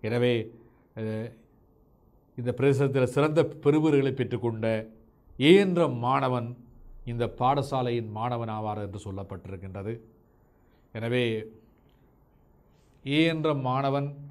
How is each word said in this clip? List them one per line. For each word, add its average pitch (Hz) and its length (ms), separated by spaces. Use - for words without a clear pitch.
எனவே, 120 320
அஹ், 110 340
இந்த 123 140
பிரதேசத்தில் 131 640
சிறந்த 151 280
பெறுபவர்களை 143 500
பெற்றுக்கொண்ட 113 540
ஏ 151 160
என்ற 180 320
மாணவன் 123 640
இந்த 117 220
பாடசாலையின் 123 840
மாணவன் 117 380
ஆவார் 107 320
என்று 98 180
சொல்லப்பட்டிருக்கின்றது. 95 920
எனவே 117 300
ஏ 143 180
என்ற 160 300
மாணவன் 139 560